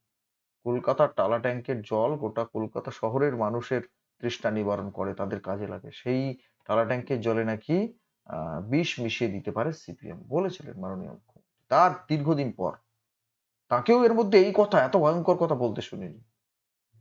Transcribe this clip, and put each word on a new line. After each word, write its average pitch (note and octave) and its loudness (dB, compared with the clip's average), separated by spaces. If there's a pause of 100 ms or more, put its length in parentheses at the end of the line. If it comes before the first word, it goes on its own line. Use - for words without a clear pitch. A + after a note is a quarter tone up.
(640)
কলকাতার C3 2
টালা A2 2
ট্যাঙ্কের B2 -4
জল A2+ 0
গোটা A2+ -4
কলকাতা A2 -6
শহরের C3 0
মানুষের A#2 -2 (400)
তৃষ্ণা A#2+ -2
নিবারণ G2+ -2
করে, G2 -6
তাদের G2 -6
কাজে G2+ -6
লাগে, G2 -12
সেই B2+ -2 (480)
টালা A2 4
ট্যাঙ্কের B2 -2
জলে A2+ 2
নাকি, A2+ -2 (540)
আহ, D#2+ -6
বিষ C#3+ 0 (100)
মিশিয়ে A#2 -2
দিতে G2 -6
পারে A#2 -2
সিপিএম, F2 -14
বলেছিলেন F3 -4
মাননীয় F#2 -8
মুখ্যমন্ত্রী। - -20 (160)
তার E3+ 6 (160)
দীর্ঘদিন C#3+ 0
পর F2+ -4 (1000)
তাকেও A#3 4
এর A#3 6
মধ্যে G3+ 4
এই G3 6
কথা, G#3 6
এত C3 2
ভয়ঙ্কর E3+ 4
কথা D#3+ 2
বলতে A#2+ -2
শুনিনি। F#2+ -12 (800)